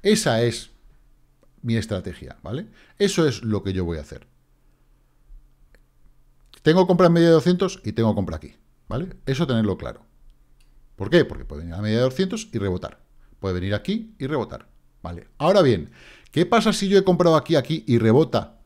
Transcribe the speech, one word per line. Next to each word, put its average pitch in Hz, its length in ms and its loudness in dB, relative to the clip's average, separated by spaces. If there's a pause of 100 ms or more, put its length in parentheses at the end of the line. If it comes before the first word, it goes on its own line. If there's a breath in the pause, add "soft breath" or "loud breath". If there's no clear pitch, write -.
Esa 190 400 2
es - 300 -4 (880)
mi 113 160 -2
estrategia, - 640 -8
¿vale? 123 240 -10 (300 soft breath)
Eso 196 300 0
es 117 160 -4
lo 107 200 -2
que 98 80 -4
yo 90 140 -4
voy 82 120 -6
a 76 40 -10
hacer. - 260 -20 (2250)
Tengo 185 260 4
compra 180 200 4
en 170 60 6
media 170 140 4
de 165 60 8
doscientos 180 500 2
y 110 100 -8
tengo 113 220 0
compra 87 220 -4
aquí, - 180 -16 (340)
¿vale? 170 260 -8 (100)
Eso 139 220 -2
tenerlo 110 300 -2
claro. - 280 -14 (880)
¿Por 98 140 -8
qué? 160 160 4
Porque - 200 -12
puede 73 160 -12
venir 85 120 -10
a 87 40 -10
la 104 60 -6
media 107 140 0
de 123 60 2
doscientos 190 480 -4
y 117 60 -8
rebotar. 95 460 -6 (360)
Puede 95 160 -4
venir 95 180 -4
aquí 202 460 -6
y 131 80 -8
rebotar, 135 420 -6 (320)
¿vale? 85 260 -12 (100)
Ahora 190 240 4
bien, 117 300 2 (400 loud breath)
¿qué 170 140 0
pasa 220 280 2
si 196 140 -2
yo 196 100 4
he 185 60 4
comprado 175 320 4
aquí, 156 200 0
aquí 151 320 -2
y 120 100 4
rebota? 113 680 2